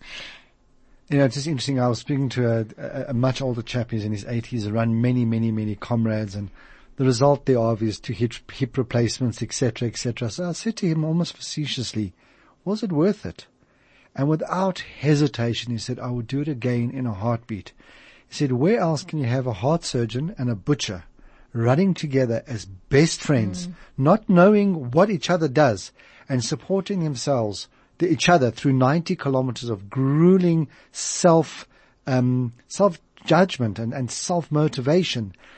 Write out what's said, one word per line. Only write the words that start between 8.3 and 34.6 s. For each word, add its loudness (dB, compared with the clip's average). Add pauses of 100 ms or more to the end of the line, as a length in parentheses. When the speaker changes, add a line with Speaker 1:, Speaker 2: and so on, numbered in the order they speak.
Speaker 1:
hip -4
replacements, -2
et -10
cetera, -2
et -6
cetera. -6
So -6
I -4
said -6
to -2
him 0
almost -2
facetiously, -6 (520)
"Was -4
it -4
worth 0
it?" -14 (720)
And 0
without -2
hesitation, 0
he -4
said, -8
"I -8
would -4
do -4
it -4
again -2
in -6
a -4
heartbeat." -6 (540)
He -20
said, -2
"Where 2
else 0
can -8
you -2
have 0
a -4
heart 0
surgeon -4
and -2
a -2
butcher -4 (500)
running 4
together 0
as -8
best 2
friends, 0
Speaker 2:
Mm. -12 (260)
Speaker 1:
not 4
knowing 4
what 4
each -4
other 2
does, 2 (360)
and -2
supporting -4
themselves, -2 (320)
the, 2
each 2
other 6
through 0
ninety 2
kilometers -2
of -6
grueling 4 (240)
self, 2 (400)
um, 2 (160)
self-judgment 0
and, -6
and -4
self-motivation?" 0 (220)